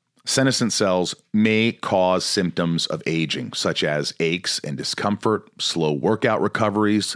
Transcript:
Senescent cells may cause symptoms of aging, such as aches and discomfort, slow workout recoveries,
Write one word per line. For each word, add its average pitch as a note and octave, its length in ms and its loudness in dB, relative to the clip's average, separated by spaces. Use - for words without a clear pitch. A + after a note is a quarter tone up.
Senescent B2+ 480 2
cells F#2 400 2
may A2 420 4
cause F#2 520 0
symptoms E2+ 640 0
of - 180 -6
aging, D#2+ 480 -4
such F2 300 -2
as D2+ 360 -2
aches E2+ 440 -2
and C#2+ 140 -6
discomfort, G#2 720 -2
slow D#2 320 0
workout F#2+ 480 0
recoveries, G#2 760 0